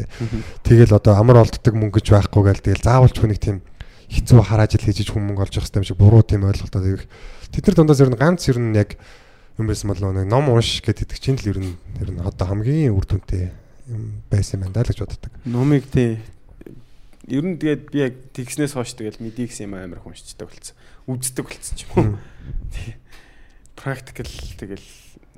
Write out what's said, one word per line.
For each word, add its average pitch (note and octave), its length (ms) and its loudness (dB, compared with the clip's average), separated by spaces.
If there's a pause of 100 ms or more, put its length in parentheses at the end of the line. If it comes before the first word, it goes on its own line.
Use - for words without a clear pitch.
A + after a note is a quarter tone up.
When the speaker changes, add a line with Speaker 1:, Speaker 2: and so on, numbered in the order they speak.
Speaker 1:
дээ. - 40 -10
Speaker 2:
Мгм. A2+ 320 -6 (240)
Speaker 1:
Тэгэл A#2 320 8
одоо G#2+ 240 6
амар A#2+ 240 8
олддог - 320 0
мөнгө G#2+ 240 0
гэж - 120 -6
байхгүй G2+ 320 4
гээл. G2 200 2
Тэгэл F#2+ 200 0
заавал B2 280 6
ч - 80 -10
хүнийг G#2+ 200 0
тийм G2 200 -4 (480)
хэцүү - 320 6
хараа G#2+ 280 2
жил - 160 -2
хийж G#2 280 -2
хүн G#2 200 -4
мөнгө G2 160 -4
олж - 80 -14
явах - 120 -4
хэрэгтэй G#2 120 -4
юм F2+ 80 -4
шиг F#2 120 -8
буруу G#2+ 240 10
тийм G2 200 0
ойлголтод G2 400 -4
аягүй. F#2+ 240 -4 (420)
Тэд - 220 0
нар E3+ 40 0
дундаас D3+ 280 6
ер C3 80 4
нь A2 60 -4
ганц E3 320 0
ер A#2+ 100 0
нь A2+ 160 0
яг G#2 220 0 (580)
юм A2 140 -4
байсан G#2 200 -4
болоо G2 220 -4
нэг F#2+ 160 -2
ном C3+ 240 2
унш A#2 320 0
гэдэг - 320 -4
чинь C3 240 -4
л G2+ 100 -4
ер F#2+ 80 -4
нь F#2 160 -8 (260)
ер F#2 120 -6
нь F2+ 80 -10
одоо F#2 320 -4
хамгийн B2+ 400 0
үр F#2+ 160 0
дүнтэй F#2 420 -4 (380)
юм G#2+ 400 -10
байсан G2+ 320 -2
юм F#2+ 140 -8
даа A#2 100 0
л - 80 -2
гэж - 80 -8
боддог. - 320 -12 (160)
Speaker 2:
Номыг B2+ 400 0
тий A#2 320 -2 (1120)
ер C3+ 180 -4
нь F3+ 80 -6
тэгээд D3 320 -4
би D3 100 -6 (140)
яг - 20 -20 (220)
тэгснээс C#3 400 -6
хойш B2 160 -6
тэгэл A2 320 -12
мэдээ A2+ 240 -8
гэсэн G2+ 240 -14
юм F#2+ 80 -12
амар F#2 240 -16
хүншдэг - 400 -20
болсон. - 320 -20 (320)
Үздэг B2+ 400 -8
болсон - 260 -14
ч - 140 -12
юм G#2 320 -2
Speaker 1:
уу. - 0 - (560)
Speaker 2:
Тий. - 240 -12 (720)
Практикал - 560 -14
тэгэл - 600 -16 (480)